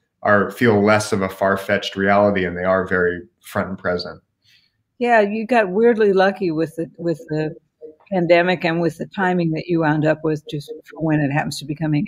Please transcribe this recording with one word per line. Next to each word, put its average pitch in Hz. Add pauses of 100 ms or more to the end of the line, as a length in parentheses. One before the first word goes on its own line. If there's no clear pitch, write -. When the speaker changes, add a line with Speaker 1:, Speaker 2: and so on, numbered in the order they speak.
(240)
Speaker 1:
are, 101
feel 110
less 107
of 101
a 95
far-fetched 98
reality, 101
and 87
they 90
are 92
very 87 (200)
front 92
and 95
present. 85 (800)
Speaker 2:
Yeah, 240
you 208
got 220
weirdly 214
lucky 190
with 156
the, 165
with 170 (100)
the 156 (560)
pandemic 175
and 165
with 165
the -
timing 180
that 156
you 165
wound 151
up 156
with, 156
just 147 (140)
for -
when 156
it 139
happens -
to 135
be 147
coming 151